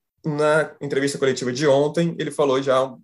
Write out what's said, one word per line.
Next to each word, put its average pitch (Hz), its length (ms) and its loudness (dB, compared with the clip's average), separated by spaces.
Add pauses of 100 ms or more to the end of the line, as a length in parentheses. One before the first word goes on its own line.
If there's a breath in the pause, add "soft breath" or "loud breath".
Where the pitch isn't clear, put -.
(240)
na 151 580 0
entrevista 139 340 -2
coletiva 131 360 -2
de 143 140 -2
ontem, 151 520 2
ele 151 120 -6
falou 143 320 0
já 131 300 0 (120)